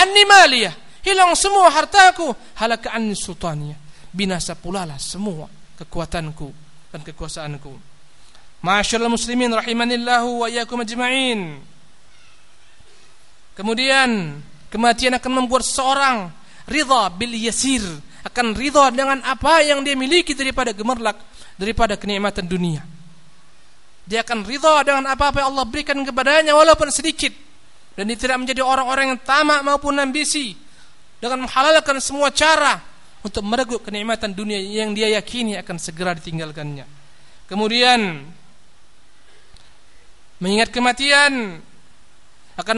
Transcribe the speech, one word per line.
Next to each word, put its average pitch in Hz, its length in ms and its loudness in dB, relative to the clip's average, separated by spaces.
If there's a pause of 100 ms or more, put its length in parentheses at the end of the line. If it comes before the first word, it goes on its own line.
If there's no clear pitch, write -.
anni 403 240 6
maliyah." 269 480 6 (320)
Hilang 370 320 4
semua 392 320 6
hartaku. 339 640 4 (240)
"Halaka 226 320 -2
anni 220 240 -4
sultaniya." 151 640 -8 (360)
Binasa 180 400 -4
pula 180 320 -8
lah 147 120 -12
semua 175 520 -8 (240)
kekuatanku 156 760 -8 (460)
dan 151 80 -14
kekuasaanku. 151 720 -12 (880)
Masyaallah 208 480 0
muslimin 240 400 0
rahimanillahu 240 920 0
wa 226 40 0
iyyakum 240 400 -4
ajma'in. 240 720 -2 (2000)
Kemudian 226 800 0 (320)
kematian 233 480 2
akan 254 160 -6
membuat 254 320 0
seorang 262 640 0 (360)
ridha 269 480 2
bil 233 200 -6
yasir, 233 480 -2 (440)
akan 233 280 -2
ridha 269 400 4
dengan 269 280 0
apa 285 440 4
yang 277 160 2
dia 277 160 -2
miliki 302 360 2
daripada 262 360 -2
gemerlak, 214 480 -4 (400)
daripada 208 400 0
kenikmatan 202 480 -4
dunia. 170 360 -2 (1200)
Dia 220 180 -2
akan 220 240 -4
ridha 285 380 4
dengan 269 260 0
apa-apa 277 320 0
yang 269 140 2
Allah 254 100 0
berikan 285 300 -4 (100)
kepadanya 285 480 2
walaupun 311 380 6
sedikit. 294 420 -2 (640)
Dan 196 80 -6
dia 226 140 -4
tidak 254 160 0
menjadi 254 260 -2
orang-orang 262 540 0
yang - 80 -10
tamak 294 420 4
maupun 285 320 0
ambisi 277 560 -2 (640)
dengan 254 300 -4
menghalalkan 294 560 4
semua 277 240 0
cara 294 560 2 (400)
untuk 208 160 -8
mereguk 233 400 -2
kenikmatan 214 560 -6
dunia 208 240 -6
yang 214 320 -4
dia 214 160 0
yakini 214 480 -2
akan 175 240 -10
segera 180 320 -6
ditinggalkannya. 151 720 -10 (640)
Kemudian, 214 720 2 (2250)
mengingat 208 320 0
kematian 247 960 2 (960)
akan 220 180 -2